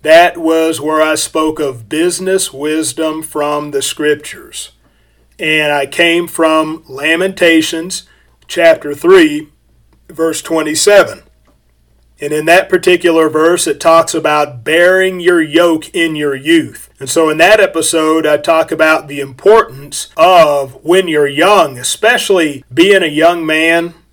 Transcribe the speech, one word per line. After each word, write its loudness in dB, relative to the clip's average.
that 2
was -2
where -2
I -2
spoke -4
of -8
business -4
wisdom -6
from -6
the -4
scriptures. -6
And -2
I -2
came -2
from -2
Lamentations -2
chapter 0
three, 2
verse -4
twenty-seven. 0
And -8
in -4
that 2
particular 2
verse, 0
it -4
talks 2
about -2
bearing 0
your 2
yoke 0
in -2
your -4
youth. -2
And -12
so 2
in -2
that 4
episode, 0
I 0
talk 0
about 0
the -10
importance 0
of 2
when 2
you're 0
young, 2
especially -2
being 4
a -2
young 0
man -2